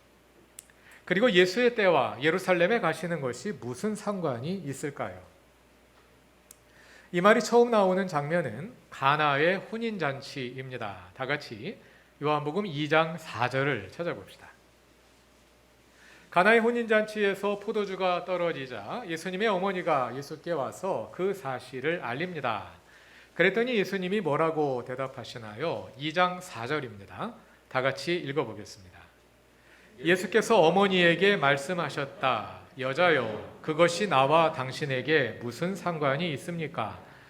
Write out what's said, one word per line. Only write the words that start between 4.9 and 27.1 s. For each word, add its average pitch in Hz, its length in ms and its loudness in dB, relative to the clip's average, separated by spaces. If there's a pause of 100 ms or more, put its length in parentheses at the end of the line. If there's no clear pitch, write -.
이 175 80 0
말이 214 220 8
처음 240 280 4
나오는 190 380 4
장면은 151 640 -4 (160)
가나의 151 680 2 (140)
혼인잔치입니다. 131 1400 -6
다 131 120 -8
같이 147 520 -6 (440)
요한복음 151 440 -2
이 151 200 -6
장 160 300 2
사 120 320 -2
절을 131 440 -2
찾아봅시다. 156 540 -10 (1800)
가나의 214 300 6
혼인잔치에서 214 1000 2
포도주가 190 640 -2
떨어지자 156 840 -4
예수님의 185 400 -4
어머니가 175 680 0
예수께 151 380 -8
와서 123 640 -4
그 190 180 -2
사실을 135 720 -6
알립니다. 123 680 -4 (600)
그랬더니 220 420 2
예수님이 196 460 0
뭐라고 147 640 0
대답하시나요? 123 1120 -8
이 151 160 -6
장 180 300 0
사 117 240 -8
절입니다. 123 680 -6 (360)